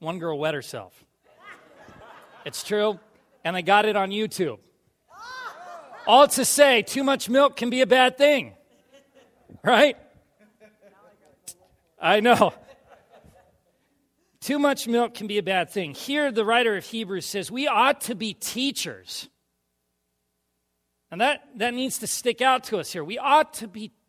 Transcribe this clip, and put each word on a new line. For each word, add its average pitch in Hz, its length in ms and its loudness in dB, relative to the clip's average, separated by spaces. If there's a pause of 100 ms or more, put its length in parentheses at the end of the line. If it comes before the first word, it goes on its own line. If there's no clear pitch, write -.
one 170 180 -8
girl 165 180 -6
wet 151 160 -2
herself. 117 520 -12 (1400)
It's - 200 -12
true, 208 340 -2 (460)
and 170 100 -4
I 180 60 -4
got 202 240 4
it 214 100 0
on 190 160 -2
YouTube. 185 480 -4 (1500)
All 269 180 10
to 277 180 0
say, 277 380 6
too - 220 -4
much 262 240 0
milk 269 260 4
can 240 160 -6
be 254 120 2
a 262 40 4
bad 254 320 4
thing, 269 360 4 (1080)
right? 247 340 4 (2000)
I 180 180 2
know. 214 340 4 (1900)
Too 285 180 -4
much 285 300 0
milk 233 260 0
can 214 140 -12
be 208 100 -4
a 202 40 0
bad 180 280 -2
thing. 160 240 -8
Here, 285 380 -2
the 214 120 -2
writer 226 320 2
of 175 80 -8
Hebrews 196 420 -8
says, 196 220 -8
"We 262 200 -4
ought 254 340 2
to 226 140 -8
be 208 180 -8
teachers." 170 920 -8 (1800)
And 170 80 -6
that, 269 240 0 (140)
that 240 160 -2
needs 254 240 -6
to 214 100 -10
stick - 340 -4
out 262 220 2
to 214 140 -4
us 151 140 -8
here. 160 120 -10
We 196 140 -10
ought 294 360 2
to 220 140 -14
be 214 240 -16 (160)